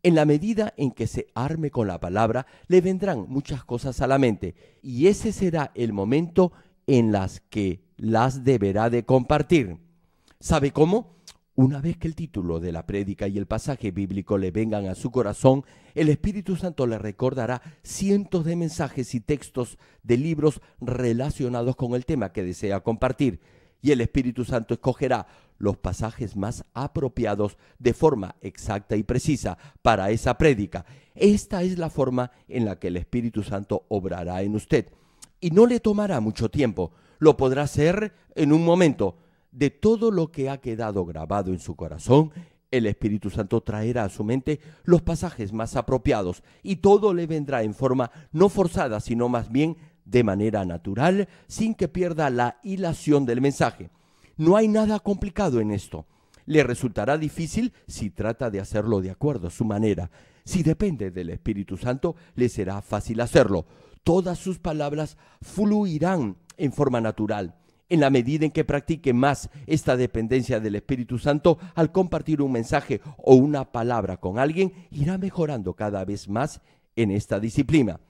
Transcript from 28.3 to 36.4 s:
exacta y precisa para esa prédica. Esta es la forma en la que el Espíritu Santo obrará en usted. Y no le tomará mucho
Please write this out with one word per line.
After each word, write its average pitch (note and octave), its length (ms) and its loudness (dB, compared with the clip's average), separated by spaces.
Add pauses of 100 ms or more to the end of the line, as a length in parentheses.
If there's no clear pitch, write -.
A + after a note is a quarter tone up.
exacta G2+ 540 -6
y G#2 80 0
precisa A#2+ 560 -2 (240)
para G#2 280 2
esa A#2 280 0
prédica. G#2 480 2 (300)
Esta G3+ 480 2
es F#3 120 -2
la D#3+ 140 -4
forma B2+ 400 -2 (160)
en A#2 200 -2
la F#2+ 120 -4
que - 80 -8
el F2 100 -4
Espíritu A2+ 460 -4
Santo G2+ 460 -4
obrará F2+ 540 -4
en G#2 120 -2
usted. A2 380 0 (480)
Y F3 100 -2
no G#3 160 8
le A#3+ 140 2
tomará G3+ 400 0
mucho A2 320 -2